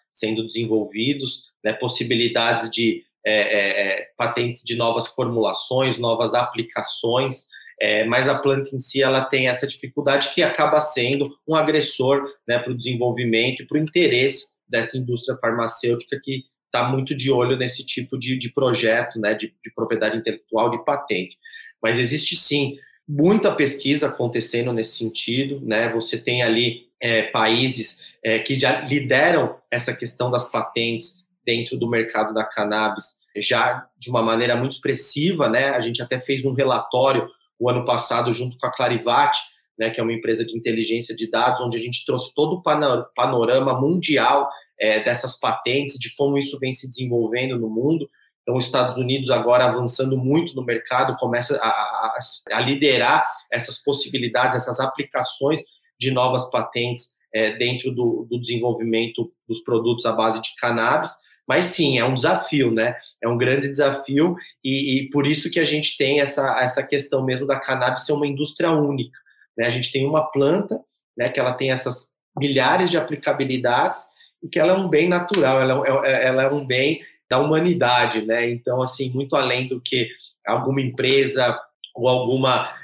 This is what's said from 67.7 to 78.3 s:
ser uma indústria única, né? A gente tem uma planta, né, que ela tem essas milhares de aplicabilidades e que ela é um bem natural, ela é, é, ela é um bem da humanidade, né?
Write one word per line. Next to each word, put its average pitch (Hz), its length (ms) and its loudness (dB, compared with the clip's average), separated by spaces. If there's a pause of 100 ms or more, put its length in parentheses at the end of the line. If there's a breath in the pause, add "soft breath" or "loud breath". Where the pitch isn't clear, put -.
ser 156 60 0
uma 147 160 0
indústria 147 440 -2
única, 143 460 0 (400 soft breath)
né? 117 80 0
A 120 40 2
gente 123 220 -2
tem 135 140 0
uma 156 240 2
planta, 175 480 2 (400)
né, 120 120 0
que - 100 -4
ela 123 140 0
tem 131 180 -2
essas 127 380 -4 (280)
milhares 143 520 2
de 170 80 2
aplicabilidades 131 1040 0 (420 soft breath)
e 165 60 -10
que 170 100 0
ela 175 140 6
é - 20 4
um 190 140 0
bem 151 180 4
natural, 135 540 2
ela 131 260 2
é, 135 240 2
é, 127 160 2
ela 131 160 2
é 135 80 4
um 143 160 -2
bem 135 320 2 (300 loud breath)
da 127 100 2
humanidade, 123 840 2
né? 117 240 2